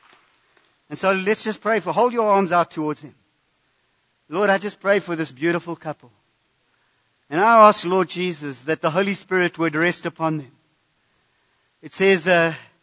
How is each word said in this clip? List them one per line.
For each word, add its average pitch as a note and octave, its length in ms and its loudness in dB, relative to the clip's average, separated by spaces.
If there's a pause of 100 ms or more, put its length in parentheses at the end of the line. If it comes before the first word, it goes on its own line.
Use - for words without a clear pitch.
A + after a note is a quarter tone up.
(880)
And D3 100 -12
so F#3+ 140 0
let's F#3+ 320 -2
just A3 160 -6
pray G#3+ 200 -2
for, E3 120 -6
hold A3+ 220 2
your A3 160 0
arms G3 220 2
out F3 180 0
towards D3+ 320 -6
him. C3+ 120 -20 (1120)
Lord, F#3+ 200 0
I G3 80 4
just F#3+ 240 -10
pray G3 200 2
for E3+ 160 -8
this D#3+ 140 -6
beautiful E3 460 -4
couple. C#3+ 340 -14 (1160)
And D#3 120 -2
I A3 280 8
ask, - 160 2
Lord F3+ 240 0
Jesus, D3 520 -8
that D#3 200 -4
the E3 100 0
Holy G3 220 -2
Spirit F3+ 460 -2
would D#3+ 160 -2
rest E3+ 320 -2
upon D#3+ 320 -4
them. C3 140 -16 (1300)
It D3+ 100 -18
says, F#3+ 340 2
uh, E3 280 2 (280)